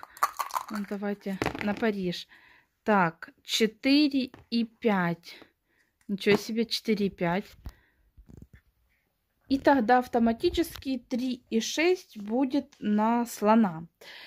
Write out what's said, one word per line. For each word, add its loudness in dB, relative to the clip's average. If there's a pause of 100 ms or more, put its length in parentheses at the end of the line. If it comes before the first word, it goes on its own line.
(720)
Ну, -8
давайте -6 (240)
на -2
Париж. -4 (540)
Так, 2 (120)
четыре 2 (180)
и 0
пять. -2 (680)
Ничего 2
себе, -4
четыре -2
и -2
пять. -2 (2000)
И 0
тогда 4
автоматически -2
три -6
и 0
шесть -2
будет -2
на 0
слона. 2 (400)